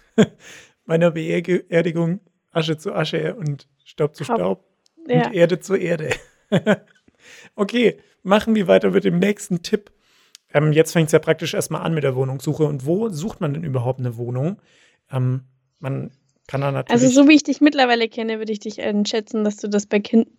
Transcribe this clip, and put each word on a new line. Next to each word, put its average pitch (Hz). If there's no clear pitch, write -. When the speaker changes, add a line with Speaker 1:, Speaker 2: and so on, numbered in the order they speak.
Speaker 1:
<laughs> -
Bei 165
einer 165
Beerdigung 170
Asche 160
zu -
Asche 160
und 151
Staub -
zu 151
Speaker 2:
Staub. 302
Speaker 1:
Staub 185
und 330
Speaker 2:
Ja. 240
Speaker 1:
Erde 175
zu 190
Erde. 165
<laughs> 208
Okay, 208
machen 214
wir 208
weiter 190
mit 180
dem 175
nächsten 190
Tipp. -
Ähm, 151
jetzt 156
fängt's 160
ja 160
praktisch 160
erstmal 160
an 165
mit 151
der 135
Wohnungssuche. 135
Und 143
wo 208
sucht 170
man 151
denn 160
überhaupt 127
eine 123
Wohnung? 127
Ähm, 127
man 135
kann 139
da 139
natürlich 139
Speaker 2:
Also 262
so 277
wie 311
ich 294
dich -
mittlerweile 247
kenne, 226
würde 220
ich 208
dich 214
einschätzen, 214
dass 208
du 214
das 208
bei 208
Kin-, 226